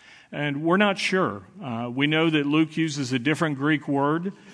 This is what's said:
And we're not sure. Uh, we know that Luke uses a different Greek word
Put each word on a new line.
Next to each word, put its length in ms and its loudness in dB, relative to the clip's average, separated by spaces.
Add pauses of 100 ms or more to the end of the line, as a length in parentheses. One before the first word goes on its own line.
(300)
And 320 -4
we're 160 4
not 200 2
sure. 440 0 (200)
Uh, 300 -6
we 140 2
know 240 2
that 160 2
Luke 300 2
uses 360 -2
a 60 0
different 400 0
Greek 280 0
word 460 0 (220)